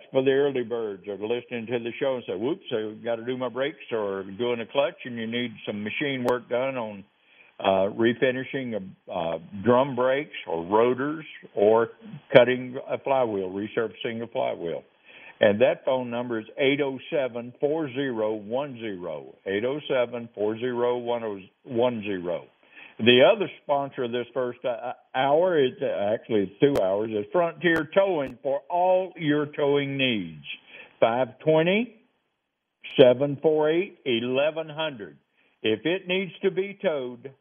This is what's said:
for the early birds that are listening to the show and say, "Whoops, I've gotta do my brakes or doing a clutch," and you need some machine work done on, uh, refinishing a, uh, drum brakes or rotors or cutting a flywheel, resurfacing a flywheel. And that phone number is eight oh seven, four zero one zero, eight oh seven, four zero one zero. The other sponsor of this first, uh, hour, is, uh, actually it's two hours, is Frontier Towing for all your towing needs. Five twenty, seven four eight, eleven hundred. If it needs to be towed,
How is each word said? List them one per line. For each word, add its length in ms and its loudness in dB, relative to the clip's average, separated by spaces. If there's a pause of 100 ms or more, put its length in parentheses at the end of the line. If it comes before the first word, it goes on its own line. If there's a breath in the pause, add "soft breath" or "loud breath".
(120)
for 120 2
the 80 4
early 320 2
birds 440 -6
that 60 -6
are 140 -6
listening 400 -6
to 120 -2
the 200 -6
show 160 0
and 120 -8
say, 80 -4
"Whoops, 380 -4
I've 300 -6
gotta 220 -4
do 120 -4
my 120 -4
brakes 280 -4 (140)
or 320 -2
doing 380 -4
a 60 -8
clutch," 380 0
and 120 -10
you 100 -6
need 260 -4 (120)
some 180 -6
machine 460 -4
work 200 -2
done 280 -2
on, 280 -10 (540 soft breath)
uh, 360 4
refinishing 800 0
a, 380 -10
uh, 260 -4 (240)
drum 320 4
brakes 400 0 (120)
or 180 -4
rotors 600 2 (300)
or 340 6 (460)
cutting 420 6 (120)
a 100 -2
flywheel, 520 0
resurfacing 720 -4
a 40 -8
flywheel. 560 -4 (560 loud breath)
And 220 6
that 240 4
phone 260 -2
number 280 -4
is 80 -8 (100)
eight 240 2
oh 180 -4 (120)
seven, 500 -4
four 320 -2
zero 400 -2
one 460 -6
zero, 560 -10 (100)
eight 200 0
oh 140 -4 (100)
seven, 460 -2
four 240 -2
zero 380 0
one 1080 -4
zero. 420 -4 (540 loud breath)
The 220 8 (140)
other 140 -4 (140)
sponsor 420 -4
of 60 -6
this 220 -4
first, 320 -4
uh, 280 -6 (220)
hour, 440 4
is, 120 4 (100)
uh, 320 0
actually 300 0
it's 180 -8
two 220 6
hours, 280 0
is 200 -2
Frontier 640 2
Towing 480 2
for 260 -2
all 480 2
your 300 2
towing 500 0
needs. 480 -2 (540 loud breath)
Five 400 2
twenty, 560 2 (1040)
seven 420 6
four 300 2
eight, 340 -2
eleven 640 -2
hundred. 480 -8 (460)
If 220 0
it 220 -2
needs 260 -2 (100)
to 80 2
be 300 -4
towed, 600 -4